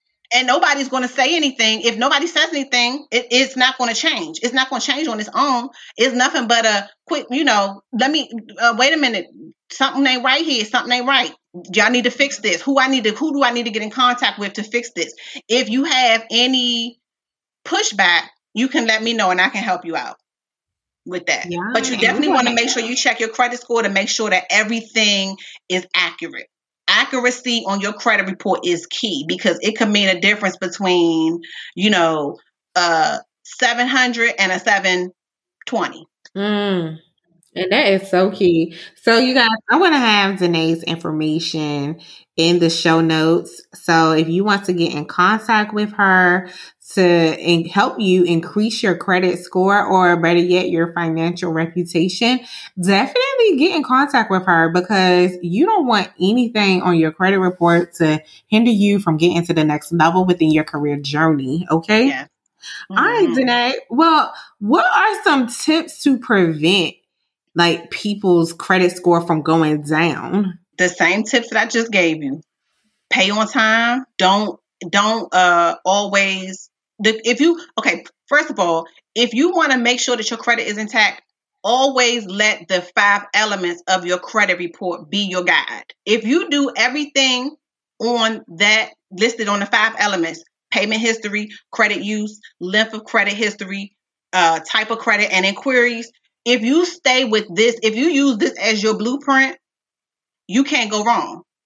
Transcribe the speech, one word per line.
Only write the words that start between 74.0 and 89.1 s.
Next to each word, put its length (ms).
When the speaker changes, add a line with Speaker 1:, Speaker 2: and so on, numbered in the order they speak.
Speaker 1:
Don't, 420
don't, 440
uh, 520
always, 840
the, 240
if 160
you, 220
okay, 260
first 220
of 100
all, 280
if 180
you 200
wanna 240
make 240
sure 160
that 120
your 80
credit 300
is 100
intact, 440
always 600
let 420
the 140
five 280
elements 540
of 180
your 140
credit 380
report 520
be 100
your 160
guide. 400
If 200
you 240
do 260
everything 800
on 440
that 320